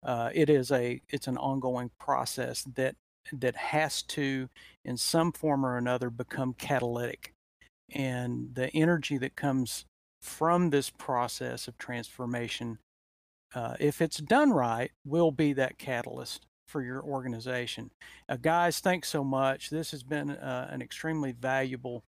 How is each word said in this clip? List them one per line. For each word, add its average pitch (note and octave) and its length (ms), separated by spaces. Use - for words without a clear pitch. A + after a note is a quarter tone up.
Uh, A#2+ 300
it D#3 160
is C#3+ 240
a, B2 380
it's - 160
an B2+ 100
ongoing B2+ 540
process B2+ 640
that, C3 200
that B2+ 200
has - 480
to, C3+ 460
in B2 140
some E3 340
form C#3 360
or B2 100
another, B2 320
become B2 460
catalytic. A#2+ 760
And B2 600
the C3 160
energy D#3 480
that B2+ 180
comes C3 480
from E3+ 480
this C#3+ 180
process B2 800
of A#2+ 80
transformation, A#2+ 1000
uh, A#2+ 240
if D3 220
it's E3 160
done B3 360
right, A#2+ 380
will D#3+ 260
be D3 220
that C3 240
catalyst B2 720
for D3+ 140
your B2+ 220
organization. B2 880
Uh, B2+ 100
guys, E3 400
thanks F3+ 260
so D3+ 160
much. C3+ 460
This D#3 220
has C#3 120
been, C#3+ 280
uh, C3 400
an C3 100
extremely D3 520
valuable B2+ 760